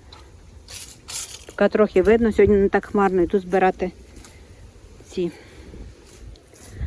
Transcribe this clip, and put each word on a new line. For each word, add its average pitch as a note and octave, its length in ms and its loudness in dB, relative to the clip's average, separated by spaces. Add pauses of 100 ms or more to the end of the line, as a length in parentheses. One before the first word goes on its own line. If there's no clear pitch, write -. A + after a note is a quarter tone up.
(1500)
Поки - 220 0
трохи G#3 340 2
видно, A3 300 2
сьогодні G3+ 240 4
не G3 120 4
так G3 160 0
хмарно, F#3+ 380 0
йду E3+ 160 0
збирати F#3 540 -2 (1120)
ці. F3 260 -6 (1500)